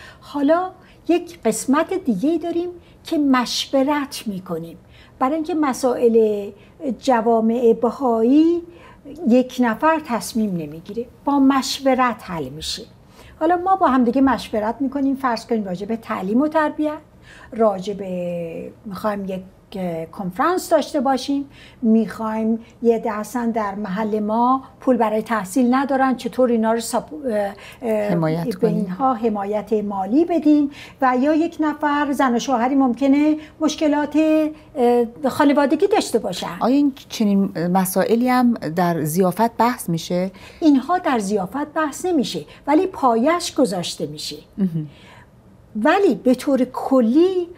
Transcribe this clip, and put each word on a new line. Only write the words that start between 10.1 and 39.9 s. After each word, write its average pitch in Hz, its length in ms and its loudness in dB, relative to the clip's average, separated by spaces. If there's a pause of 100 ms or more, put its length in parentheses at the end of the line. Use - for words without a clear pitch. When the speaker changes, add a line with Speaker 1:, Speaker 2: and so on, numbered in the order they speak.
Speaker 1:
نمیگیره، 165 480 -10 (200)
با 285 140 2
مشورت 262 840 2
حل 156 260 -8
می‌شه. 156 340 -10 (560)
حالا 339 180 2
ما 370 180 2
با 370 120 2
هم 254 160 4
دیگه 240 180 2
مشورت 233 580 0
می‌کنیم، 269 360 -2
فرض 240 300 -4
کنیم 220 200 -2
راجع 185 200 -8
به 226 120 -4
تعلیم 214 440 -2
و 302 60 2
تربیت، 302 500 -2 (540)
راجع 208 420 0
به 175 800 -8 (140)
می‌خوایم 202 400 -6
یک، 185 160 -6 (340)
اه، 170 300 -6
کنفرانس 277 640 -2
داشته 302 320 2
باشیم، 262 480 -2 (320)
می‌خوایم 220 760 0 (220)
یه 233 140 4
عده 226 160 -4
اصلاً 214 440 -4
در 202 200 -2
محل 208 440 -4
ما 240 440 0 (160)
پول 254 180 2
برای 220 240 0
تحصیل 233 520 0
ندارن، 262 420 2
چطور 254 340 0
اینا 226 240 2
رو 233 60 0
ساپ-، 233 340 -6 (120)
اه، 208 280 -2 (280)
اه، 214 300 -2
Speaker 2:
حمایت 165 340 0
Speaker 1:
به 247 60 -4
Speaker 2:
کنیم. 214 240 0
Speaker 1:
اینها 262 380 -2
حمایت 208 600 -4
مالی 208 520 0
بدیم، 302 460 2 (300)
و 254 200 2
یا 294 120 2
یک 330 260 0
نفر 294 520 0
زن 247 240 0
و 233 40 2
شوهری 254 360 0
ممکنه 277 600 2 (240)
مشکلات، 294 540 0 (600)
اه، 240 540 2
خانوادگی 294 580 4
داشته 392 320 2
باشن. 180 400 -8
Speaker 2:
آیا 233 160 2
این 285 180 2 (160)
چنین 196 580 0
مسائلی 190 600 2
هم 247 240 4
در 170 500 -2
ضیافت 185 540 0
بحث 240 320 0
می‌شه؟ 180 420 -2 (280)